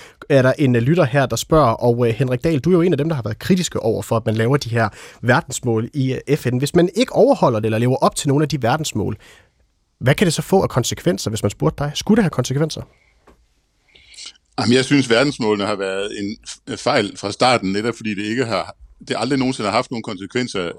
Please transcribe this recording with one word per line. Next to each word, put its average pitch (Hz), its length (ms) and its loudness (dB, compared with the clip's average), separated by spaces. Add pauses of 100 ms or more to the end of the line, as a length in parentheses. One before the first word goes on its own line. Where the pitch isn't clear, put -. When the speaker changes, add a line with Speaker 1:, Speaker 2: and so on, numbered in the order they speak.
(280)
Speaker 1:
Er 135 140 6
der 127 160 4
en, 127 180 4
øh, 117 60 2
lytter 160 220 4
her, 131 220 2
der - 100 -4
spørger, 147 340 2
og, 120 380 2
øh, 113 60 0
Henrik 127 300 -2
Dahl, 165 160 0
du 165 100 0
er 185 40 4
jo 170 60 4
en 180 120 2
af 139 60 0
dem, 151 100 -2
der 165 80 -2
har 120 60 -6
været 110 160 -6
kritiske - 420 0
over 101 220 0
for, 117 140 -2
at 110 100 -2
man 107 80 0
laver 117 220 2
de 127 140 -4
her 117 180 0 (340)
verdensmål 120 720 0
i, 131 200 -2 (140)
øh, 143 80 2
F - 100 -6
N. 123 120 0
Hvis 143 160 -4
man 175 200 4
ikke - 180 0
overholder 175 480 4
det, 110 60 -2
eller 110 120 0
lever 127 180 2
op - 200 0
til - 120 -4
nogle 143 140 2
af 151 60 -2
de 143 140 -4
verdensmål, 113 540 -2 (840)
hvad 135 160 2
kan - 100 2
det 165 100 2
så 156 80 -4
få 190 200 2
af - 60 0
konsekvenser, 131 640 -2
hvis 110 120 -6
man 104 80 2
spurgte 143 340 -4
dig? 147 100 -6
Skulle - 220 2
det 226 80 4
have 160 60 0
konsekvenser? 143 520 -4 (1800)
Speaker 2:
Jamen, 117 140 4
jeg 127 100 4
synes, 135 260 2
verdensmålene 113 560 2
har 104 100 -2
været 98 340 -4 (100)
en 101 160 -8 (120)
f-, - 280 -12
fejl 120 400 -2
fra 101 160 -6
starten, 113 400 2
netop 110 240 -2
fordi 107 180 -6
det 95 80 -8
ikke 113 220 -2
har, 95 300 -4 (340)
det 123 100 -4
aldrig 135 200 0
nogensinde 127 320 -2
har 104 60 0
haft 123 140 -2
nogen 117 120 -6
konsekvenser, 98 760 -6